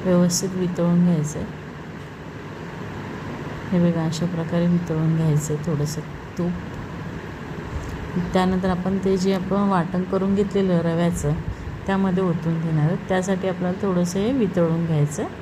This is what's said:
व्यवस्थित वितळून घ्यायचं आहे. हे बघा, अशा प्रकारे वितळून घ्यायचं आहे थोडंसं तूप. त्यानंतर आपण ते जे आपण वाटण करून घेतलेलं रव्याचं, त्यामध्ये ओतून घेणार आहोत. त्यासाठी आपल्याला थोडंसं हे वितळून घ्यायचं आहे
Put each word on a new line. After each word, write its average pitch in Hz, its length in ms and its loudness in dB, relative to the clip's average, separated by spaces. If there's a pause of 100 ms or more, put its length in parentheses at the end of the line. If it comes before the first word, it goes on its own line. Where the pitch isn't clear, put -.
व्यवस्थित 180 500 4
वितळून 175 500 2
घ्यायचं 151 360 2
आहे. - 80 -4 (2250)
हे 175 200 4
बघा, 165 140 0
अशा 160 200 -2
प्रकारे 170 420 0
वितळून 160 480 2
घ्यायचं 156 380 2
आहे 151 180 -2
थोडंसं 147 300 -2 (360)
तूप. 175 140 0 (1800)
त्यानंतर 185 360 2
आपण 185 360 0
ते 190 120 4
जे 190 160 2
आपण 190 360 0
वाटण 180 340 2
करून 190 320 0
घेतलेलं 196 440 2
रव्याचं, 170 540 2 (520)
त्यामध्ये 190 380 2
ओतून 165 380 0
घेणार 156 240 2
आहोत. 175 120 2 (120)
त्यासाठी 185 380 2
आपल्याला 180 400 -2
थोडंसं 175 320 2
हे 214 120 2
वितळून 175 540 2
घ्यायचं 156 380 2
आहे 359 80 -6 (100)